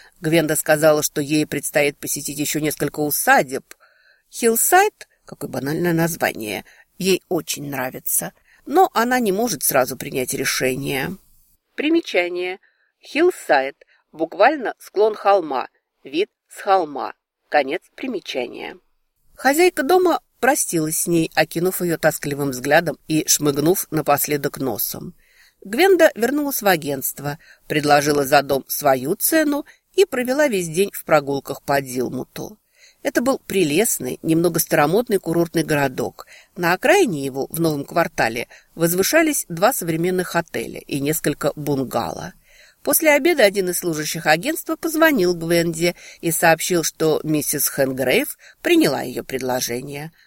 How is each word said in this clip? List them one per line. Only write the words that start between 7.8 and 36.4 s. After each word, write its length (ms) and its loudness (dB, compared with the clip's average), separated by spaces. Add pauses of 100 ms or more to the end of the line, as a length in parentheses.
но 300 2
она 240 0
не 140 0
может 320 -2
сразу 320 0
принять 380 -6
решение. 840 -4 (580)
Примечание. 840 -2 (420)
Хиллсайд, 720 0 (380)
буквально 680 0
склон 380 0
холма, 520 0 (360)
вид 240 -4 (200)
с 120 -20
холма. 540 0 (340)
Конец 340 0 (140)
примечания. 800 -8 (580)
Хозяйка 480 2
дома 380 4 (180)
простилась 600 0
с 80 -4
ней, 260 2
окинув 460 0
ее 180 -2
тоскливым 520 -2
взглядом 480 0 (100)
и 180 0
шмыгнув 640 2
напоследок 680 0
носом. 560 -6 (480)
Гвенда 520 4
вернулась 480 -2
в 40 0
агентство, 720 -2 (300)
предложила 560 2
за 180 4
дом 240 -2
свою 480 0
цену 520 0 (280)
и 120 4
провела 420 0
весь 200 -2
день 240 0
в 120 -14
прогулках 580 0
по 200 0
Дилмуту. 760 -8 (440)
Это 180 0
был 260 0
прелестный, 760 0
немного 360 2
старомодный 600 0
курортный 440 0
городок. 640 -2 (300)